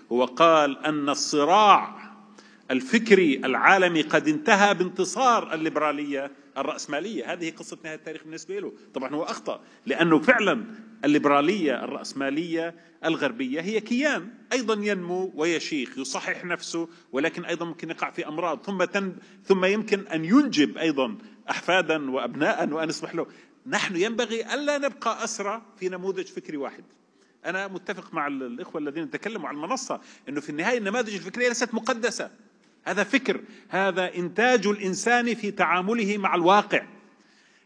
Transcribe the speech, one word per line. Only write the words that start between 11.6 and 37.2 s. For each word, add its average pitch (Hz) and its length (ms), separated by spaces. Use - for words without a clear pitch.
الرأسمالية 156 920
الغربية 139 560
هي 208 180
كيان 240 500
أيضًا 214 320
ينمو 185 500
ويشيخ، 151 640
يصحح 175 480
نفسه، 170 420
ولكن 151 340
أيضًا 170 200
ممكن 165 240
يقع 160 220
في 165 160
أمراض، 156 360
ثم 190 200
تن-، 190 320
ثم 185 200
يمكن 202 420
أن 160 180
ينجب 175 520
أيضًا 135 400
أحفادًا 160 640
وأبناءً 135 580
وأن 160 200
يصبح 156 260
له. 156 120
نحن 196 280
ينبغي 220 580
ألا 285 240
نبقى 233 460
أسرى 214 380
في 185 100
نموذج 185 360
فكري 160 320
واحد. 127 260
أنا 190 220
متفق 185 460
مع 151 140
ال-، 139 160
الإخوة 131 380
الذين 147 280
تكلموا 156 380
على 135 80
المنصة 156 460
أنه 147 120
في - 80
النهاية 180 280
النماذج 220 360
الفكرية 190 340
ليست 233 260
مقدسة. 226 580
هذا 190 200
فكر، 202 380
هذا 185 460
إنتاج 196 520
الإنسان 208 680
في 214 160
تعامله 190 640
مع 185 180
الواقع، 185 500